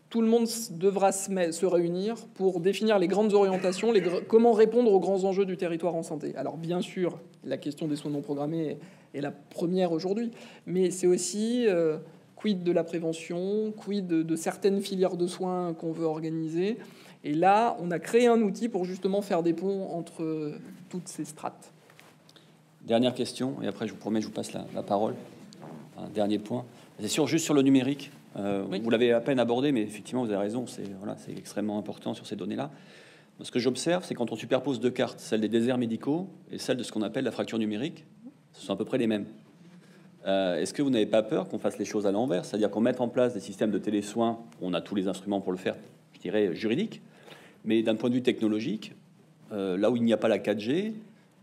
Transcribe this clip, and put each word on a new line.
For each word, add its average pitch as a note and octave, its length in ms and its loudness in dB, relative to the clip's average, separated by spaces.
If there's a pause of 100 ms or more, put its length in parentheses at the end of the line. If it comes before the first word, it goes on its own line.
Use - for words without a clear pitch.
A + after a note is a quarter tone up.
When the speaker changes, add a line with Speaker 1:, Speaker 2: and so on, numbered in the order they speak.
Speaker 1:
tout A3+ 140 2
le A3 60 6
monde A#3 160 6
s-, - 280 -4
devra F#3+ 400 4
se F#3+ 180 -6
met-, F3+ 220 2
se F3 140 0
réunir F3 500 2 (180)
pour F#3 260 0
définir G3+ 380 4
les F3+ 80 4
grandes G3 280 4
orientations, F#3+ 580 4
les G3+ 80 6
gr-, F3 260 0
comment A3+ 260 8
répondre A3+ 380 6
aux F#3+ 100 8
grands F#3 240 2
enjeux G3 200 2
du F#3 140 -2
territoire E3+ 360 -2
en E3 80 -2
santé. D3 340 -6
Alors, C#3 200 -6
bien E3 240 -2
sûr, F3+ 380 -2 (260)
la C3+ 140 -4
question D3 280 -6
des D3 100 -2
soins D3+ 140 -8
non C#3+ 120 -4
programmés D3+ 560 -4 (340)
est C3+ 80 -8
la D3 100 -4
première F3+ 640 -2
aujourd'hui, G3 380 -2 (360)
mais F3+ 240 2
c'est F3+ 160 -2
aussi, G#3+ 600 2
euh, E3 320 2 (360)
quid G3 280 -2
de F3 100 2
la F3 120 4
prévention, F3+ 880 -2
quid G3+ 340 -4
de, E3 160 2
de D#3+ 140 -2
certaines G3 440 0
filières F#3+ 380 0
de F3 80 2
soins F3+ 480 -2
qu'on E3 180 -6
veut E3 140 -4
organiser. D#3+ 720 -2 (460)
Et D3 100 -2
là, G3 460 4
on F3 100 -4
a E3 80 0
créé A#3 300 4
un A#3 140 6
outil G3+ 260 0
pour F#3+ 160 -2
justement F#3+ 380 -2
faire F#3 200 0
des E3 100 2
ponts F#3+ 380 -4
entre D#3+ 600 -6 (360)
toutes F3 200 -8
ces - 160 -8
strates. - 480 -12 (1120)
Speaker 2:
Dernière A#2 260 2
question, B2+ 480 -4
et A2 60 -4
après, G#2+ 220 -4
je F#2+ 40 -8
vous - 60 -14
promets, A2 220 -2
je F#2+ 80 -6
vous - 40 -12
passe - 200 -8
la, F#2+ 200 -8
la - 120 -6
parole. G#2+ 300 0 (840)
Un F2+ 100 -10
dernier G#2 300 0
point. B2 260 -6 (360)
C'est G#2 80 -6
sûr, D3+ 180 2
juste D3+ 180 0
sur D#3+ 100 0
le C3+ 80 6
numérique. C3+ 500 2 (240)
Euh, G2+ 340 -2
Speaker 1:
Oui. F#2+ 80 -4
Speaker 2:
vous A2+ 100 -4
l'avez A#2 240 4
à A#2 80 4
peine C3 200 0
abordé, B2 320 2
mais A#2 100 2
effectivement, G#2+ 420 -6
vous A2 60 -2
avez G2 100 0
raison, A2 280 -4
c'est, G2+ 200 -10 (100)
voilà, G#2 200 -8
c'est G#2 140 -14
extrêmement G#2 440 -6
important - 380 -8
sur A#2 100 -12
ces G#2+ 120 -10
données-là. G#2+ 340 -6 (680)
Moi, C#3 60 -14
ce - 60 -14
que B2+ 80 -2
j'observe, C3+ 460 0
c'est - 100 -8
quand A#2+ 160 -4
on A2+ 60 -4
superpose B2+ 420 -2
deux B2 140 2
cartes, B2 260 -2
celle A2 220 -2
des G#2+ 80 0
déserts A#2 280 2
médicaux B2+ 520 -2 (240)
et - 60 -10
celle B2+ 180 -2
de A#2 80 -6
ce - 80 -10
qu'on G#2+ 100 -2
appelle G#2 220 -2
la A2 80 0
fracture A2+ 260 -4
numérique, G#2+ 460 -4 (480)
ce - 120 -18
sont - 80 -4
à G3 40 0
peu G#3 80 -4
près C3+ 120 -2
les A#2+ 120 2
mêmes. G#2+ 180 0 (1000)
Euh, F#2+ 340 2
est-ce F#2 120 -2
que D3 100 -2
vous C#3 80 2
n'avez A2 160 4
pas A2 180 4
peur F3+ 240 -2
qu'on A2 100 -6
fasse G2+ 200 -2
les G#2 60 -4
choses G2+ 220 -2
à G2 60 4
l'envers, C#3+ 320 0
c'est-à-dire G#2 260 0
qu'on G#2+ 100 -2
mette B2 200 2
en A#2+ 80 0
place B2 260 0
des G2 60 -6
systèmes G2+ 320 -2
de F#2+ 60 0
télésoins, G#2+ 600 0 (240)
on F2+ 100 -2
a E2+ 80 0
tous - 140 -8
les F#2+ 140 0
instruments G2 320 -2
pour F#2 120 -4
le F#2 60 -2
faire, - 180 -4 (360)
je - 80 -20
dirais, G2 340 2
juridiques, B2 480 -2 (640)
mais A2 180 4
d'un A2 140 2
point B2 120 0
de A#2+ 60 2
vue B2+ 80 0
technologique, A2+ 720 0 (580)
euh, G2 240 -2
là G#2+ 140 4
où B2 60 2
il A#2+ 60 0
n'y A2+ 100 6
a G#2 40 6
pas A2+ 120 2
la G#2 100 4
quatre G2+ 200 0
G, E3 340 -2 (500)